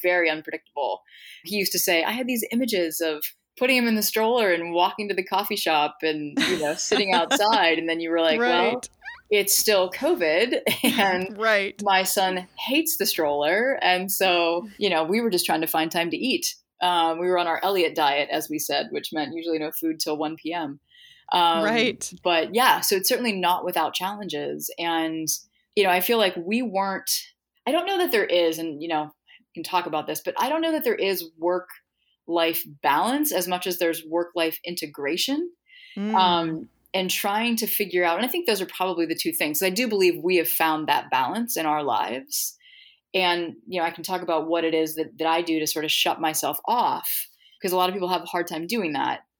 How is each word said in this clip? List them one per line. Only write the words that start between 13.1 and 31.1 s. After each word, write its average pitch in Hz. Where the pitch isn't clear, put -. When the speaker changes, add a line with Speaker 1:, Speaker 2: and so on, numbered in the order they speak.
Speaker 1:
And 185
so, 175
you 202
know, 165
we 180
were 233
just 180
trying 160
to 165
find 160
time 170
to 160
eat. -
Um, 165
we 175
were 180
on 175
our 160
Elliot 185
diet, 143
as 151
we 151
said, 143
which -
meant 151
usually 165
no 156
food 160
till 151
one 156
P 156
M. 147
Um, 165
Speaker 2:
Right. 226
Speaker 1:
but 165
yeah, 220
so -
it's 190
certainly 240
not 180
without 170
challenges. 151
And, 160
you 208
know, 190
I 180
feel 233
like 190
we 185
weren't, 196
I 254
don't 339
know 392
that 359
there 214
is, 170
and, 156
you 170
know, 156
we -
can 170
talk 175
about 151
this, 156
but 175
I 247
don't 320
know 330
that 311
there 233
is 185